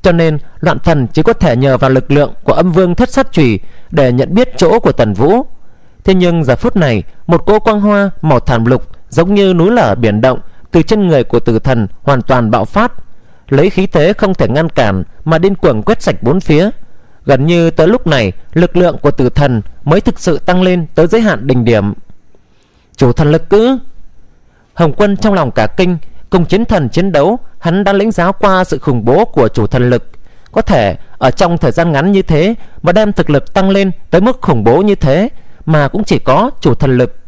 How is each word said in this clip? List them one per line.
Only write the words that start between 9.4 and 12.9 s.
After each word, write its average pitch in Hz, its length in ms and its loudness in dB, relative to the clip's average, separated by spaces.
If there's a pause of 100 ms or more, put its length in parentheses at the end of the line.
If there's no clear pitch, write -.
núi 175 160 2
lở 180 240 2
biển 202 260 0
động 131 180 2 (320)
từ 165 120 2
chân 208 260 0
người 143 160 2
của 120 160 0
Tử 113 180 0
Thần 120 280 0 (160)
hoàn 135 200 0
toàn 120 280 0
bạo 104 140 0
phát, 226 280 -2 (560)